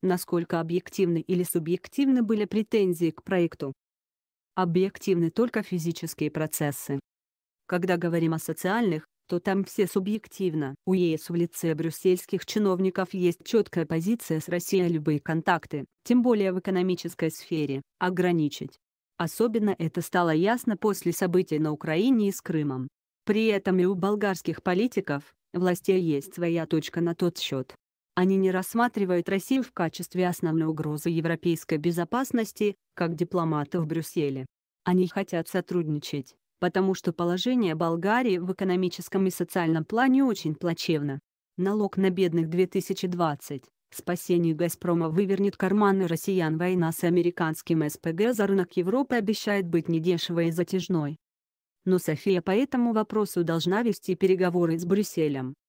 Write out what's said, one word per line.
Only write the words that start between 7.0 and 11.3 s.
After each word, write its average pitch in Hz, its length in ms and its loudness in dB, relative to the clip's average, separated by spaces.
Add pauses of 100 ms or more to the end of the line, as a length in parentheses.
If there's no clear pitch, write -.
Когда 180 300 0
говорим 165 380 0
о 160 40 -4
социальных, 180 680 -2 (240)
то 175 120 -2
там 196 240 0
все 190 220 -2
субъективно. 180 880 -4 (120)
У 185 80 2
Е 175 240 2
С - 100 -12
в 175 60 -6